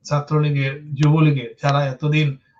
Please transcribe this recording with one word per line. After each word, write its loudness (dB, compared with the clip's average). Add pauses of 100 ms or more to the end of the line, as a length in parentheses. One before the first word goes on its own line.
ছাত্রলীগের, -2
যুবলীগের, 2
যারা 0
এতদিন, -2 (240)